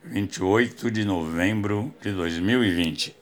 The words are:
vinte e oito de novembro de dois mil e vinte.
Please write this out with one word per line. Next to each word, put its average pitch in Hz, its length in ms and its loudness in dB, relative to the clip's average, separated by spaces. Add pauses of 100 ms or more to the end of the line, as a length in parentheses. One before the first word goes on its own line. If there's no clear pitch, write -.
vinte 92 360 -4
e 90 60 -4
oito 117 460 2
de 110 140 0
novembro 101 960 0
de 101 120 -4
dois 85 260 -2
mil 117 240 2
e 95 100 2
vinte. 82 480 -2